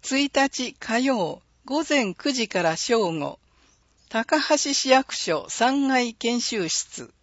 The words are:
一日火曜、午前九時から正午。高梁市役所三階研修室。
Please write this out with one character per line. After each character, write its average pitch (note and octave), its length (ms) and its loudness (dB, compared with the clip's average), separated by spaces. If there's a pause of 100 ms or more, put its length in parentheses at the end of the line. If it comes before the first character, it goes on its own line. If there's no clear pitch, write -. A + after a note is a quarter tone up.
一 C#4 300 0
日 C4+ 420 0
火 - 240 -2
曜、 A#3+ 440 0 (220)
午 D4+ 240 -2
前 A#3+ 260 2
九 - 180 -2
時 A#3 160 -2
か F#3 140 0
ら D#3+ 140 2
正 G#3+ 360 0
午。 D3 260 -6 (720)
高 A#3 300 0
梁 C#4+ 360 0
市 - 140 -2
役 - 260 4
所 D#3 340 -2
三 C4+ 400 2
階 B3 260 0
研 A#3 260 -2
修 G#3 280 -2
室。 - 440 -8 (100)